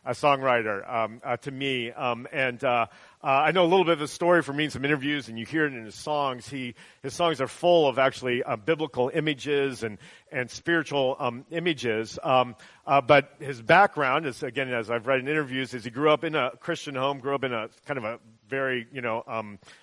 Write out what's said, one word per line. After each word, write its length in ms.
uh, 60
songwriter, 760
um, 380
uh, 140
to 120
me. 400
Um, 400
and, 320
uh, 260
uh, 40
I 240
know 100
a 80
little 160
bit 60
of 80
his 100
story 320
from 160
reading 140
some 120
interviews, 440
and 100
you 80
hear 180
it 80
in 140
his 80
songs. 560
He, 240
his 120
songs 260
are 80
full 400
of 100
actually, 440
uh, 140
biblical 580
images 720
and, 120
and 200
spiritual, 680
um, 320
images. 720
Um, 340
uh, 140
but 380
his 240
background 640
is, 160
again, 260
as 220
I've 160
read 140
in 80
interviews, 440
is 120
he 60
grew 200
up 140
in 100
a 160
Christian 340
home, 260
grew 140
up 100
in 100
a 160
kind 100
of 80
a 140
very, 440
you 80
know, 260
um, 320